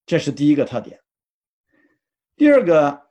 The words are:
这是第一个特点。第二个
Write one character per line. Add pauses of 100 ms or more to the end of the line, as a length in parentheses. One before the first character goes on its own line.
这
是
第
一
个
特
点。 (1400)
第
二
个